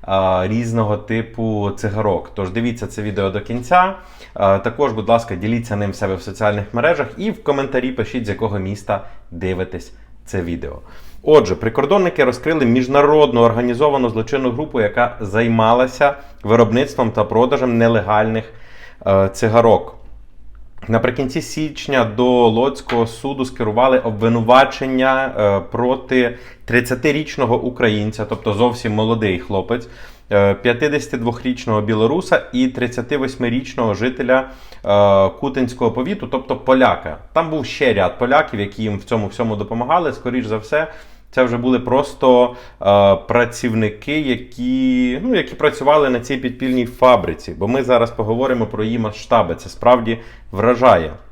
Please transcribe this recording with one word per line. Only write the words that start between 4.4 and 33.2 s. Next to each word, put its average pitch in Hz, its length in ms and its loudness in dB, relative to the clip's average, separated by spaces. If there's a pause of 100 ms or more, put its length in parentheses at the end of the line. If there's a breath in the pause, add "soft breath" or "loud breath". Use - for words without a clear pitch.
також, 127 320 -2
будь 107 180 -6
ласка, 117 260 2
діліться 110 400 -4
ним 101 160 -4
в 95 40 -8
себе 95 200 -4
в 90 60 -10
соціальних 104 520 -2
мережах 147 340 0 (100)
і 208 140 -4
в - 120 -12
коментарі 131 480 -2
пишіть, 117 340 -6
з 101 40 -8
якого 101 300 -4
міста 98 460 -6 (260 loud breath)
дивитесь 90 600 -6 (320 soft breath)
це 98 160 -6
відео. 78 380 -8 (440 loud breath)
Отже, 123 320 6
прикордонники 151 680 0
розкрили 135 420 0
міжнародну 131 760 4
організовану 123 680 2
злочинну 123 420 -2
групу, 135 300 -4
яка 113 380 0
займалася 117 960 2 (280 loud breath)
виробництвом 117 680 2
та 110 120 0
продажем 123 540 2
нелегальних, 110 760 0 (540 loud breath)
е, 98 260 4
цигарок. 113 640 4 (920)
Наприкінці 123 540 -2
січня 143 640 -2
до 120 420 2
Лодського 117 600 0
суду 135 380 -6
скерували 123 540 2
обвинувачення, 131 1400 2
е, 101 200 2 (120)
проти 123 680 0 (320 loud breath)
тридцятирічного 127 920 0
українця, 110 640 -2
тобто 104 280 -6
зовсім 117 400 0
молодий 107 460 0
хлопець, 101 480 -4 (440 loud breath)
е, 101 220 4
п'ятдесяти 135 640 -2
двохрічного 117 640 -4
білоруса 117 600 0 (120)
і 127 140 2
тридцятивосьмирічного 123 1300 -4